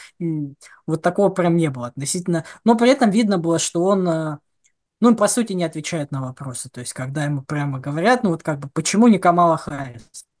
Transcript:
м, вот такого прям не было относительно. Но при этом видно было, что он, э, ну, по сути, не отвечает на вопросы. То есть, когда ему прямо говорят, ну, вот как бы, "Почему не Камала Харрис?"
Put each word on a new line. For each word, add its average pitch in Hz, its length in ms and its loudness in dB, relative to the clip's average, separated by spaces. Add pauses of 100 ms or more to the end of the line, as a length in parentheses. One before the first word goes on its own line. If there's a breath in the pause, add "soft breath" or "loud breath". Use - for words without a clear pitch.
(180 loud breath)
м, 151 380 -6 (300 loud breath)
вот 160 160 -2
такого 185 260 2
прям 175 300 2
не 165 100 2
было 123 200 -8
относительно. 170 580 -4 (180 loud breath)
Но 233 100 6
при 233 160 2
этом 262 200 2
видно 208 260 2
было, 165 220 0
что 170 260 -2
он, 190 240 2
э, 156 300 -4 (640)
ну, 233 120 6
по 208 140 2
сути, 226 240 -2
не 180 120 -2
отвечает 160 460 -6
на 139 120 -6
вопросы. 131 480 -10
То - 100 -14
есть, - 140 -12
когда 135 300 -6
ему 147 180 -4
прямо 143 380 -6
говорят, 170 420 0
ну, 196 80 2
вот 165 120 -4
как 147 180 -4
бы, 143 120 -12
"Почему 208 360 2
не 202 100 6
Камала 175 400 4
Харрис?" 131 640 -12 (160)